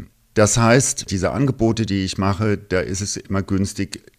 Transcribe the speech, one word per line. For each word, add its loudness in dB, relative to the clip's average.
Das 4
heißt, 2
diese 0
Angebote, 0
die 0
ich -6
mache, 0
da -2
ist -4
es -6
immer -4
günstig, -4